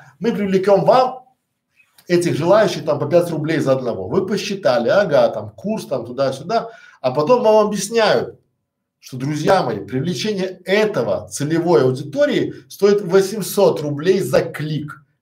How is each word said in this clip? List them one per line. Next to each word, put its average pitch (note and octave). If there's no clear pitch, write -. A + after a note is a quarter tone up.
мы G#3+
привлекём F#3+
вам B3+
этих E3+
желающих F3
там D3
по C3+
пять E3
рублей D3+
за C3
одного. A2
Вы E3
посчитали, C3
ага, D3
там G#2+
курс G#3+
там B2
туда-сюда, F3
а B2+
потом A3
вам G#3+
объясняют, G#3
что, -
друзья D3+
мои, G#2+
привлечение F#3
этого D3+
целевой E3
аудитории D#3
стоит G3+
восемьсот F#3+
рублей D3
за C3
клик. -